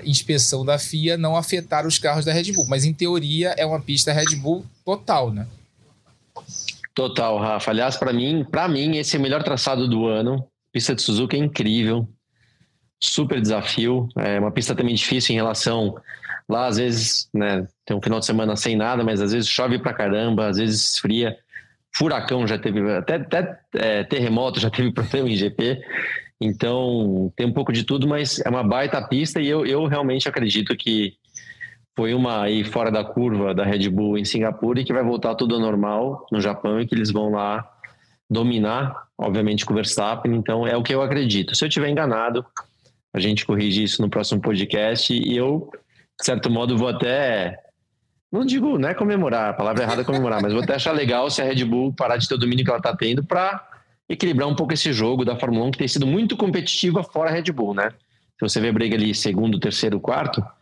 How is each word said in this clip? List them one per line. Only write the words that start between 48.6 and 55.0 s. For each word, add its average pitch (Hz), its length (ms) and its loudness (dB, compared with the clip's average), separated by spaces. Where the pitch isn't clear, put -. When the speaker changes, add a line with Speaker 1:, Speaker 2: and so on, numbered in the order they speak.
Speaker 2:
não 139 120 0
é 180 60 -2
comemorar, 156 560 0
a - 20 -6
palavra 110 320 0
errada 117 160 0
é 123 40 -4
comemorar, 123 380 0
mas 104 100 0
vou 117 100 0
até 135 120 0
achar 139 180 -2
legal 135 380 0
se 143 120 -2
a - 20 0
Red 131 200 0
Bull 123 280 0
parar 120 240 0
de 120 100 0
ter - 80 -2
o 127 40 0
domínio 123 260 2
que 127 80 2
ela 117 80 0
tá 117 160 -2
tendo 120 260 0
pra 185 420 0
equilibrar 147 400 0
um 147 80 2
pouco 156 160 0
esse 151 200 0
jogo 123 320 2